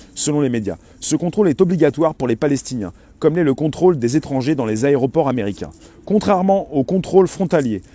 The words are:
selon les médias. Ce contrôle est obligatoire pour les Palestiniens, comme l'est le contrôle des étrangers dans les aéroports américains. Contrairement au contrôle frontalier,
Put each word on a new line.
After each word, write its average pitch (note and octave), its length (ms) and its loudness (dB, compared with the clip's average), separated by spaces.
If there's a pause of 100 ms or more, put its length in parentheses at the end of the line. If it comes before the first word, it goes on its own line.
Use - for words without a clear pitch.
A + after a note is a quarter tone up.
(140)
selon D3 280 -2
les C3+ 80 0
médias. A2+ 280 -4 (220)
Ce - 160 -2
contrôle F3+ 340 0
est C#3 120 0
obligatoire D#3+ 540 2
pour C3 120 -4
les A#2+ 80 0
Palestiniens, C3 580 -4 (260)
comme D#3 160 2
l'est F3 80 2
le C#3 100 2
contrôle D#3+ 440 2
des A#2+ 200 0
étrangers C#3+ 380 -2
dans B2+ 100 -2
les A2 200 -2
aéroports C#3 440 0
américains. G2+ 420 -4 (340)
Contrairement F#3+ 680 0
au D3+ 100 0
contrôle F#3 440 2
frontalier, C#3 540 -2 (140)